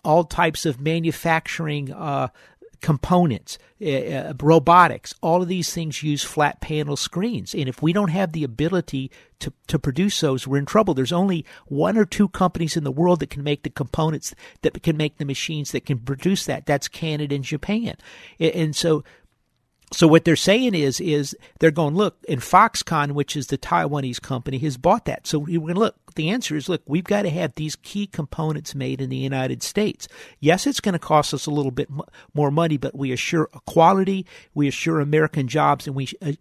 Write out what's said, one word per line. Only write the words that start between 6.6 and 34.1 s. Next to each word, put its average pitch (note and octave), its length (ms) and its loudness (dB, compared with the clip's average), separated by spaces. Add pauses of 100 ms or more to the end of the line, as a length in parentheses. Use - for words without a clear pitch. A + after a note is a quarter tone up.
panel D3+ 340 -4
screens. F#3 600 -6
And D3 140 -2
if - 140 -8
we E3 120 4
don't G3+ 160 2
have F3+ 220 0
the D#3 120 -4
ability C#3 680 -2 (300)
to, - 120 -8 (140)
to D3 120 0
produce D#3 420 0
those, C3 260 0
we're C#3 120 0
in C#3+ 80 -4
trouble. G#3 260 2
There's C3 180 0
only F3 340 0 (220)
one E3 300 0
or A3 80 6
two G3 240 2
companies E3+ 480 0
in D#3 80 -2
the C3+ 80 -4
world F3 280 4
that - 100 -6
can C#3+ 120 -10
make D3 200 -2
the - 80 -6
components D#3 640 -2 (260)
that - 220 -2
can D#3+ 140 2
make D3+ 200 -2
the D3 80 -6
machines C#3+ 480 -6
that C#3 140 -6
can C3+ 120 0
produce C#3 460 -2
that. - 220 -4
That's C#3+ 200 0
Canada D3+ 480 -4
and C#3 100 -2
Japan. G3+ 520 -4 (420)
A-, D#3+ 140 2
and D#3 240 -2
so, D#3 280 2 (880)
so E3 160 6
what D#3+ 160 8
they're E3 120 4
saying A#3 380 2
is, C#3+ 260 0
is D3 360 -2 (240)
they're D#3+ 100 6
going, D3+ 240 0
"Look," G3 240 0 (100)
and C#3 120 -2
Foxconn, E3 720 2
which C#3+ 240 -4
is C#3 100 -6
the C3+ 120 -2
Taiwanese C#3+ 640 -2
company, C3 380 -6
has C3+ 180 -4
bought F3+ 280 2
that. - 240 -6
So D#3 100 0
we, E3+ 200 -2
we're D#3 100 -8
gonna F3 120 0
look. A3 160 0 (200)
The D#3+ 140 -2
answer A3+ 260 -4
is, C#3+ 120 -6
"Look, E3+ 180 -2
we've E3+ 180 0
gotta G3+ 260 0
have D#3 240 -4
these D#3 220 -6
key G3+ 320 -8
components D#3 640 -6
made C3 260 -6
in C3 100 -6
the C3 60 -6
United C3 460 -4
States. - 460 -4 (320)
Yes, D3+ 260 4
it's C#4+ 140 -2
gonna F3+ 180 0
cost D3+ 340 2
us C#3+ 140 -6
a D3+ 60 -4
little C#3+ 180 0
bit C3 180 -4
m-, C#3 120 -10 (340)
more D3 160 0
money, D#3 260 2
but C3 200 -6
we C3+ 160 -4
assure D#3 340 0 (180)
quality, F#3+ 640 4 (280)